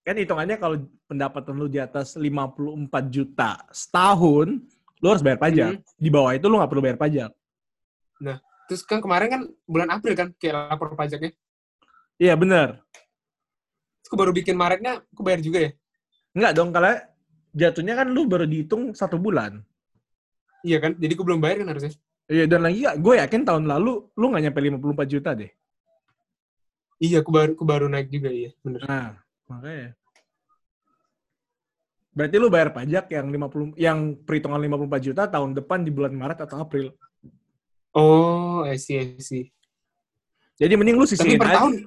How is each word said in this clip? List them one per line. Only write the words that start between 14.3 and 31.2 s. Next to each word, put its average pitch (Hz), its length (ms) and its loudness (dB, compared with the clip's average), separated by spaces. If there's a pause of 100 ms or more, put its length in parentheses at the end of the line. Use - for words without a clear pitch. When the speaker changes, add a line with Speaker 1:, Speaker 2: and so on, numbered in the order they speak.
Speaker 2:
bikin 180 240 -2
Maretnya, 190 480 -2
aku - 160 -20
bayar 185 240 0
juga 160 240 0
ya? - 20 -6 (640)
Speaker 1:
Nggak 196 240 2
dong, 170 160 2
kalau 180 240 4 (560)
jatuhnya 170 400 0
kan 254 160 0
lu 254 160 0
baru 180 240 0
dihitung 208 480 -4
satu 175 240 -4
bulan. 113 400 -2 (1040)
Speaker 2:
Iya 160 160 2
kan? 160 160 -2
Jadi 165 160 -2
aku 175 160 -4
belum 165 160 2
bayar 190 160 0
kan 170 160 -6
harusnya? 143 160 -8 (320)
Speaker 1:
Iya, 160 240 2
dan 170 160 4
lagi 180 160 0
nggak, 277 160 0
gue 185 240 4
yakin 214 240 0
tahun 160 240 2
lalu 170 240 0 (240)
lu - 160 0
nggak 165 160 0
nyampe 143 160 -2
lima 139 160 0
puluh 143 160 -2
empat 139 160 -2
juta 143 240 -4
deh. 101 160 -12 (1500)
Speaker 2:
Iya, 170 160 4
aku 151 80 -6
baru, 156 240 4
aku 160 160 -6
baru 143 240 0
naik 139 160 -4
juga, 139 240 -6
iya, 120 160 -8 (160)
bener. 127 240 -8
Speaker 1:
Nah, 127 240 -8 (320)
makanya. 127 480 -16 (2250)